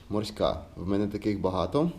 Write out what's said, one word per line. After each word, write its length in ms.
морська. 560
В 120
мене 200
таких 320
багато. 580